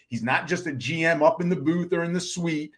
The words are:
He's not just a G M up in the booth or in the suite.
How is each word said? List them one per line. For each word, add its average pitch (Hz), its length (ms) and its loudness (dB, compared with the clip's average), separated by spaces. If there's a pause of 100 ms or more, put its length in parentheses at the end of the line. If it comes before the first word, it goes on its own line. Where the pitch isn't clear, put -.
He's 110 160 -6
not 156 240 0
just 175 200 -4
a 151 60 -4
G 160 320 -4
M 160 180 4
up 160 180 6
in 175 80 0
the 180 60 2
booth 165 380 0
or 170 100 0
in 170 100 -2
the 180 80 0
suite. 160 560 -4